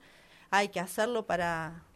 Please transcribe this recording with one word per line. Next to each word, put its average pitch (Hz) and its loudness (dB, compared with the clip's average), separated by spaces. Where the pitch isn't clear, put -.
hay 202 4
que 190 -4
hacerlo 220 0
para, 170 -2